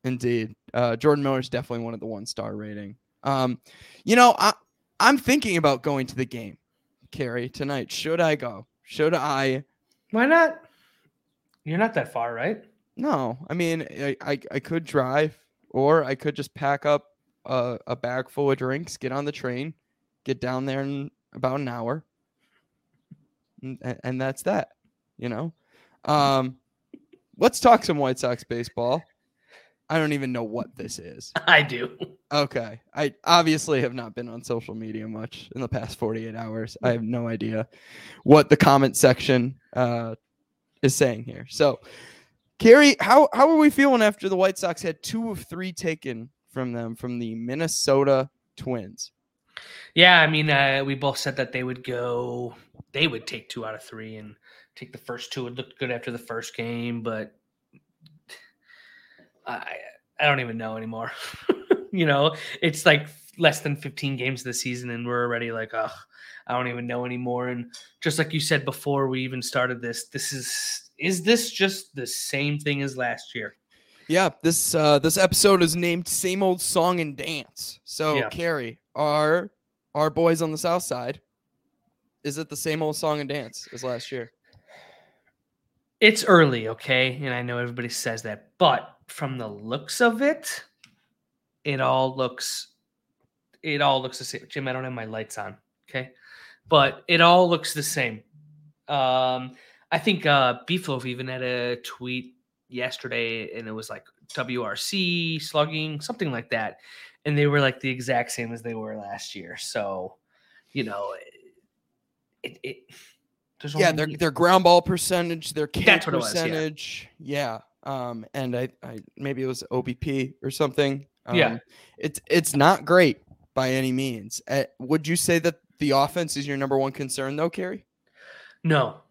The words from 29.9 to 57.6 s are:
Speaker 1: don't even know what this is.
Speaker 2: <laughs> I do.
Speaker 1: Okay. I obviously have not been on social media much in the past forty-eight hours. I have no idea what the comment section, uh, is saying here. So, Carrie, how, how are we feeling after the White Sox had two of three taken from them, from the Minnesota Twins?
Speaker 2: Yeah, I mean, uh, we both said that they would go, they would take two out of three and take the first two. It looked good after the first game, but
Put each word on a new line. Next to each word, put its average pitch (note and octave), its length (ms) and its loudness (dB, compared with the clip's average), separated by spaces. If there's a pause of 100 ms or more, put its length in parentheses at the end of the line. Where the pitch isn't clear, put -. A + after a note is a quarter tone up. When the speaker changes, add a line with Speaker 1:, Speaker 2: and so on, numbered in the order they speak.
Speaker 1:
don't D3+ 160 0
even C3+ 180 -4
know A#2+ 120 -4
what A2+ 320 -8
this - 240 -12
is. - 400 -18
Speaker 2:
<laughs> - 80 -2
I D#3 160 8
do. A#2+ 340 -6 (340)
Speaker 1:
Okay. B2+ 500 -2 (120)
I D3 300 -4
obviously D#3 580 4
have B2 140 -2
not A#2 180 -10
been A#2+ 160 -8
on A#2 140 -12
social A2+ 320 -6
media A2 320 -10
much A2 480 -12
in C3 60 -8
the A#2+ 60 -6
past - 300 -6
forty-eight A2+ 380 -6
hours. A2+ 480 -8
I B2 80 2
have A#2 100 -2
no A#2 260 -4
idea A2 400 -4 (560)
what D3 260 10
the D3+ 80 10
comment C#3 400 6
section, B2+ 580 4 (200)
uh, A#2 400 -2 (680)
is - 100 4
saying A#2 300 0
here. - 260 -14
So, C#3+ 300 2 (800)
Carrie, C#4 400 12
how, C4 340 8
how C4 160 6
are E4 80 6
we D4+ 140 8
feeling C4 320 4
after G3+ 260 2
the F#3+ 80 0
White F#3+ 220 2
Sox F3 240 -4
had E3 180 -6
two A3+ 300 -6
of E3+ 140 -8
three F#3 280 -8
taken C3+ 560 -8 (220)
from B2+ 220 -4
them, A#2 220 -6
from B2 220 -8
the A#2 160 -6
Minnesota C3+ 960 2 (260)
Twins? A#2 560 -8 (840)
Speaker 2:
Yeah, F3 280 8
I D#3 60 6
mean, D3+ 220 0
uh, C#3 360 2
we C#3 100 -2
both C3+ 220 -2
said C3+ 180 -4
that C3 160 -4
they B2+ 120 -6
would B2+ 200 -8
go, A#2+ 720 -6 (380)
they D#3 140 0
would A2+ 200 -6
take - 220 -12
two A2+ 160 -10
out A2 100 -10
of G#2+ 80 -18
three A2 320 -16
and G#2 200 -18 (400)
take - 180 -20
the - 40 -18
first - 360 -12
two. B2+ 140 -8
It B2 80 -12
looked B2+ 220 -14
good B2+ 140 -6
after A#2+ 180 -6
the A#2 80 -8
first A#2 380 -10
game, A#2 480 -6
but A2 320 -8 (2000)